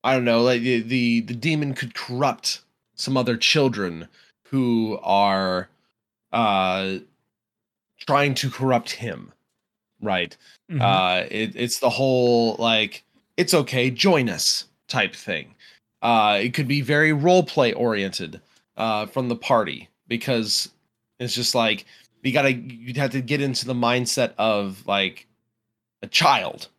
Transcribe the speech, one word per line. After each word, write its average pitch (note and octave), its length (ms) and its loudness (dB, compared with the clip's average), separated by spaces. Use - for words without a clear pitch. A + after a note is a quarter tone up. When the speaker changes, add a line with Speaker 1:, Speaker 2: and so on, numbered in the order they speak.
Speaker 1:
I C3 100 2
don't B2+ 120 0
know, A#2 180 4
like, B2 180 2
the, A#2+ 200 0
the, A#2 400 0
the A2+ 120 -8
demon D3 400 -2
could B2 200 -8
corrupt - 680 -4
some C3+ 220 -2
other B2 180 0
children G#2 720 0
who A#2 600 0
are, F#2+ 680 2
uh, F#2+ 680 0
trying C#3+ 360 0
to C3+ 140 -4
corrupt B2+ 420 0
him, G2 420 -10
right? F#2 340 -2
Speaker 2:
Mm-hmm. D3 100 0
Speaker 1:
Uh, F#2 480 2
it, A2 260 -4
it's A#2+ 240 -4
the B2 100 2
whole, B2 680 2
like, A2+ 460 0
"It's F3 180 2
okay, C3 380 2
join C3+ 380 2
us" - 360 -2
type G2 260 -2
thing. D#2 420 -10
Uh, G#2+ 400 4
it B2+ 120 -2
could C#3 140 -2
be C#3+ 140 0
very D3+ 300 2
role E3+ 320 4
play B2+ 300 2
oriented, G2 680 -4
uh, G#2+ 300 -2
from B2+ 200 -4
the A#2+ 80 -2
party, G#2 540 0
because A#2 640 -2
it's B2 140 -6
just A#2+ 220 -2
like, A2 300 0
you C3+ 80 -2
gotta, C3+ 220 2
you'd B2 440 -10
have C#3 140 -2
to C3+ 100 -4
get C#3 200 -2
into C3+ 240 -4
the B2+ 80 -6
mindset A#2+ 640 0
of, G2+ 500 -2
like, G2 400 -2
a A#2 40 -16
child C3+ 600 0